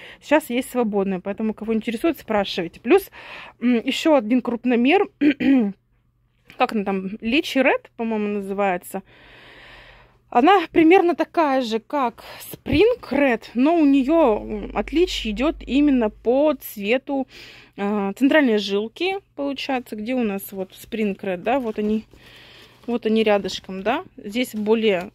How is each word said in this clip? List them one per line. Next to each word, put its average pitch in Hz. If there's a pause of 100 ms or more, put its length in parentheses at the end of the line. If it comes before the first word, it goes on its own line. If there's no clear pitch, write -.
(220)
Сейчас -
есть 247
свободная. 202
Поэтому, 208
кого 220
интересует, 233
спрашивайте. 196
Плюс, 359 (520)
м, 240
еще 311
один 240
крупномер. 254 (120)
<clears throat> 254 (840)
Как 247
она 208
там? 190 (120)
Личи 269
Ред, 311
по-моему, 220
называется. 196 (1300)
Она 339 (100)
примерно 339
такая 294
же, 220
как 247 (280)
Spring 440 (120)
Red, 262 (100)
но 285
у 311
нее, 277
м, 214
отличие 269
идет 262
именно 262
по 277
цвету, 262 (500)
э, 202
центральной 262
жилки, 220 (180)
получается. 269
Где 214
у 247
нас 196 (100)
вот 190
Spring 214
Red, 185
да? 220
Вот 220
они, 214 (840)
вот 240
они 220
рядышком, 202
да? 269 (140)
Здесь 226
более 214